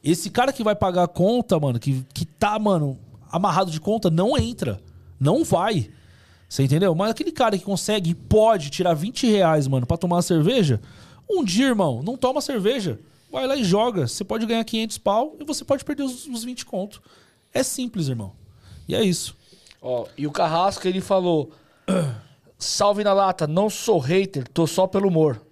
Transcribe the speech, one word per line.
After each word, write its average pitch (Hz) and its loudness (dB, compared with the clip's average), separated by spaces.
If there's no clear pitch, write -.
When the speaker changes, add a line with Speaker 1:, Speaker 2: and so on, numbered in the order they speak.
Speaker 1:
Esse 170 0
cara 262 0
que 247 -8
vai 208 2
pagar 185 2
a 170 2
conta, 202 2
mano, 135 0
que, 131 -2
que 165 -4
tá, 214 -2
mano, 160 0
amarrado 180 0
de 156 -6
conta, 208 0
não 196 2
entra. 208 -4
Não 151 2
vai. 185 0
Você - -2
entendeu? 156 2
Mas 202 0
aquele 311 -4
cara 220 2
que 170 -6
consegue 196 -2
e 170 0
pode 214 4
tirar 175 0
vinte 202 -2
reais, 160 4
mano, 131 0
pra 170 0
tomar 175 0
uma 175 2
cerveja, 165 2
um 370 0
dia, 202 2
irmão, 170 0
não 220 -6
toma 262 0
cerveja. 214 -2
Vai - -4
lá 269 0
e 240 0
joga. 190 2
Você - -6
pode 220 -4
ganhar 226 -2
quinhentos 226 -4
pau 226 -2
e - -14
você 285 -8
pode 277 -2
perder 285 -6
os, 254 -8
os 240 -10
vinte 247 -12
conto. - -10
É 254 0
simples, 220 -6
irmão. 113 -6
E - -2
é 120 2
isso. - -2
Speaker 2:
Ó, 120 -4
e 143 -6
o 143 -6
Carrasco, 180 0
ele 185 -2
falou, 180 0
<clears throat> 185 -2
"Salve 208 0
na 202 2
lata, 190 2
não 190 0
sou 196 0
hater, 147 -2
tô 165 0
só 185 0
pelo 196 0
humor." 156 2